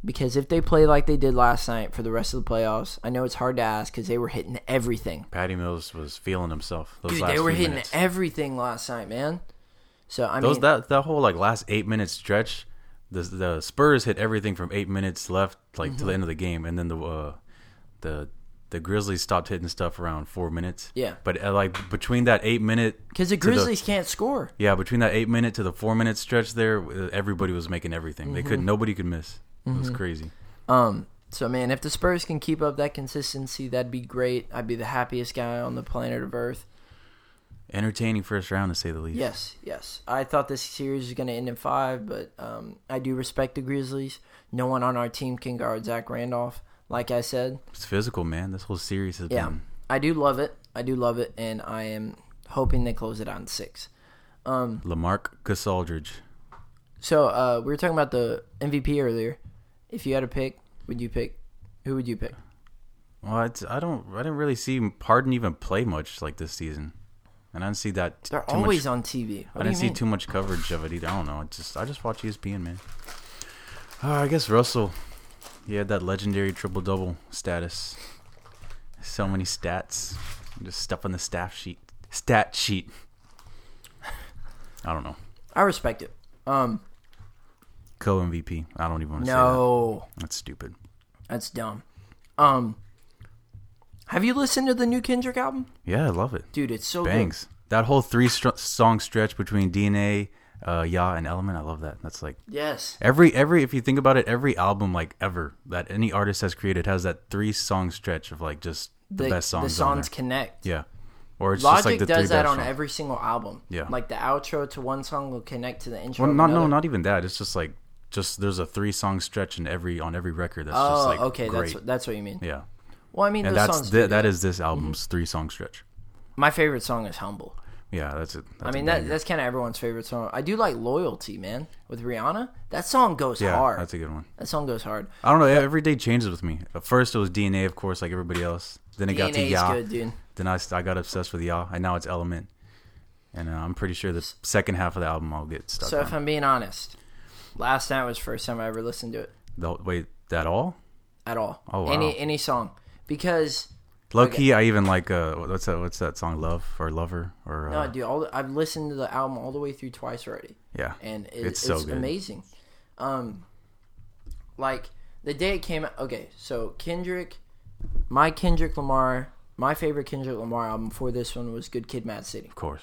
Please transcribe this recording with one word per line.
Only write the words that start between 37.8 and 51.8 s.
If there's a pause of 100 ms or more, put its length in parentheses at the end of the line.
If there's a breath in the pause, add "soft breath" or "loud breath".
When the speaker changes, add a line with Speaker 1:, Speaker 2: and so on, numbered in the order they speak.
Speaker 2:
first
round,
to
say
the
least.
Speaker 1:
Yes,
yes.
I
thought
this
series
was
gonna
end
in
five,
but,
um, (120)
I
do
respect
the
Grizzlies. (340 soft breath)
No
one
on
our
team
can
guard
Zach
Randolph, (260 soft breath)
like
I
said. (140)
Speaker 2:
It's
physical,
man.
This
whole
series
has
Speaker 1:
Yeah.
Speaker 2:
been (260)
Speaker 1:
I
do
love
it. (180)
I
do
love
it,
and
I